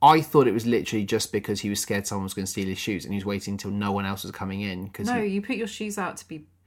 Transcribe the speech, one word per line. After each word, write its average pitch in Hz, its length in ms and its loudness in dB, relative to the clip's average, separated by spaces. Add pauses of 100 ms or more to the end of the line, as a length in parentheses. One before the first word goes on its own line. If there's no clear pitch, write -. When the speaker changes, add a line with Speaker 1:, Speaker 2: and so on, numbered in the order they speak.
Speaker 1:
I 156 200 10
thought 147 260 6
it 101 80 4
was 110 100 2
literally 110 400 2
just 104 280 0
because 101 300 -2
he 107 60 -2
was 101 120 -2
scared 101 260 -2
someone 101 160 -4
was 95 120 -6
gonna 95 120 -4
steal 95 220 -4
his 92 100 -4
shoes 92 260 -4
and - 80 -8
he 101 60 -2
was 98 80 -6
waiting 101 280 -4
until 98 180 -6
no 104 180 0
one 98 160 0
else 98 160 -4
was 98 80 -10
coming 98 300 -6
in. 92 300 -6
'Cause 208 160 -6
Speaker 2:
No, 240 140 0
Speaker 1:
he 208 100 0
Speaker 2:
you 202 120 -2
put 240 140 -4
your 220 100 -4
shoes 208 320 -8
out 180 200 -6
to - 100 -18
be 156 180 -14 (200)